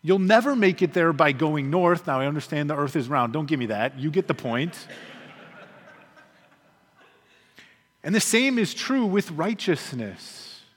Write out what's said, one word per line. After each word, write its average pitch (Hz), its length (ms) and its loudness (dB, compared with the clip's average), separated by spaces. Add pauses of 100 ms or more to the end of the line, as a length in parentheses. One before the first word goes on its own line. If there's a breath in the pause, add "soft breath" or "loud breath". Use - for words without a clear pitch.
you'll 185 180 4
never 220 360 4
make 196 260 4
it 170 120 0
there 170 200 4
by 147 200 4
going 147 360 -2
north. 175 380 2
Now, 135 120 0
I 135 60 0
understand 147 440 -4
the 151 60 -2
earth 143 200 -2
is 131 120 -2
round. 123 240 0
Don't 151 140 -4
give 143 140 -2
me 120 80 -4
that. 117 320 -2
You 147 100 -4
get 185 180 -2
the 160 60 -2
point. 131 540 -4 (3250 soft breath)
And 185 120 0
the 220 40 4
same 247 380 2
is 202 160 0
true 262 320 0
with 196 260 0
righteousness 147 1300 -6 (160)